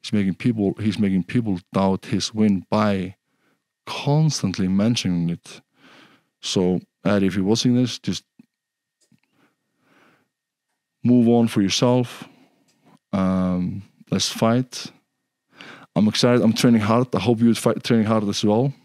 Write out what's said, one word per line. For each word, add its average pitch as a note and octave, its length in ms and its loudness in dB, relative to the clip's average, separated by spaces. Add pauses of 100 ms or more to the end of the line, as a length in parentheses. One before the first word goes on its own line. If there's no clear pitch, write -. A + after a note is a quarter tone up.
He's - 120 -6
making F#2+ 220 0
people, G#2+ 440 -2
he's G#2 180 -2
making F#2+ 280 0
people A2 340 -2 (140)
doubt F#2+ 320 0
his - 280 -6
win G#2+ 380 0
by G2 440 -2 (720)
constantly C#3+ 840 -2
mentioning F#2+ 640 0
it. - 320 -12 (800)
So, F2+ 380 0 (260)
Eddie, G2 220 2
if F2+ 80 -2
you're G2 80 -2
watching A#2 320 2
this, B2 240 -2
just - 240 -8 (2750)
move A#2+ 240 4
on A#2 200 4
for G#2+ 140 0
yourself. B2 680 0 (840)
Um, F#2 680 -2 (260)
let's - 200 -2
fight. - 600 -2 (1040)
I'm G#2 120 2
excited. A#2+ 340 2
I'm A2 120 4
training A#2 280 4
hard. A2+ 320 0
I G2+ 60 0
hope A2 220 0
you're A#2 120 4
fight, - 300 -2
training A2+ 220 2
hard A2 180 0
as G2+ 220 -4
well. A#2+ 280 2 (120)